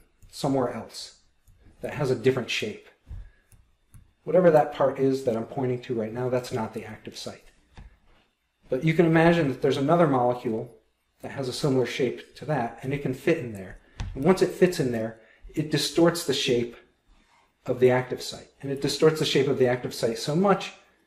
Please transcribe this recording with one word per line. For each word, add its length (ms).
somewhere 440
else, 480
that 140
has 180
a 40
different 340
shape. 400
Whatever 260
that 220
part 260
is 240
that 140
I'm 80
pointing 380
to 100
right 180
now, 160
that's 240
not 220
the 100
active 340
site. 280
But 160
you 100
can 120
imagine 420
that 140
there's 160
another 300
molecule 680
that 100
has 160
a 60
similar 320
shape 500
to 100
that, 360
and 120
it 80
can 120
fit 240
in 160
there. 260
And 120
once 160
it 100
fits 280
in 120
there, 300
it 180
distorts 540
the 80
shape 420
of 140
the 120
active 300
site. 280
And 100
it 100
distorts 380
the 60
shape 220
of 100
the 100
active 260
site 240
so 180
much 380